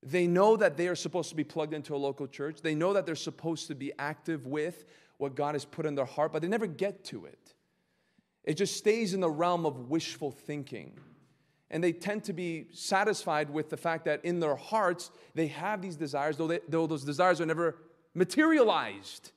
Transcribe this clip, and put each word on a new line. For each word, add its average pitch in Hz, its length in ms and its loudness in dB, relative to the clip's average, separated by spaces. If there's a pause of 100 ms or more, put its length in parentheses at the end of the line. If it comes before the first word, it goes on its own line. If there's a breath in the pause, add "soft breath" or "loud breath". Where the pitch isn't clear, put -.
They 175 240 2
know 190 300 8
that 175 200 4
they 175 100 0
are 180 80 0
supposed 170 340 -4
to 165 60 -12
be 156 80 0
plugged 151 300 -4
into 147 220 -6
a - 20 0
local 139 300 -2
church. 151 340 -8
They 156 140 0
know 175 180 2
that 196 140 2
they're 165 80 -2
supposed 160 540 -6
to 151 40 -6
be 139 240 -8
active 147 480 -4
with 151 400 -4 (320 soft breath)
what 139 160 -4
God 147 220 -2
has 135 100 -4
put 156 220 -6
in 147 80 -2
their 135 100 0
heart, 151 260 -2
but 156 120 -4
they 170 40 -2
never 220 200 0
get 190 380 -4
to 98 200 -12
it. - 300 -20 (880)
It - 100 0
just - 240 0
stays 214 380 2
in 190 60 0
the 175 100 2
realm 170 340 2
of 127 240 -4
wishful 156 400 -2
thinking. 131 680 -10 (720 soft breath)
And 160 120 -2
they 175 80 4
tend 202 340 -4
to 202 80 -4
be 165 380 -6
satisfied 180 760 0
with 147 220 -4
the 151 60 -6
fact 160 280 -2
that 151 180 0
in 175 160 0
their 151 160 2
hearts, 180 540 0 (240 loud breath)
they 160 140 0
have 175 340 -4
these 180 140 -8
desires, 147 420 -2
though, 160 80 0
they, 165 220 0
though 165 180 2
those 151 180 -2
desires 156 380 4
are 165 60 0
never 160 280 0 (380)
materialized. 180 1200 4